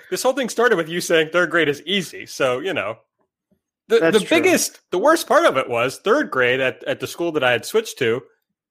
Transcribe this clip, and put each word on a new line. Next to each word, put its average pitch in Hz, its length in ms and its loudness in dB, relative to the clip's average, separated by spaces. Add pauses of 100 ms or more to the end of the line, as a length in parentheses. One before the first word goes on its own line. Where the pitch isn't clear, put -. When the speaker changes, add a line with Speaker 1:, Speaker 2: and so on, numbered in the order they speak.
Speaker 1:
this 185 140 -4
whole 254 80 2
thing 254 160 -4
started 226 300 2
with 160 100 -2
you 175 140 -4
saying 160 320 2
third 175 180 2
grade 160 160 2
is 143 180 -4
easy. 165 400 -6
So, 127 340 -2
you 180 140 -6
know. 110 260 -4 (880)
The, 226 100 4
Speaker 2:
That's 170 200 4
Speaker 1:
the 180 60 0
Speaker 2:
true. 320 120 2
Speaker 1:
biggest, 339 420 0 (120)
the 180 80 -4
worst 311 280 2
part 302 180 4
of 185 120 2
it 123 120 -2
was 120 280 -2
third 262 340 0
grade 127 300 2
at, 127 240 -4
at 135 160 -4
the 131 60 -6
school 170 260 -6
that 147 100 0
I 123 80 4
had 120 140 -2
switched - 340 -4
to, 117 220 0 (500)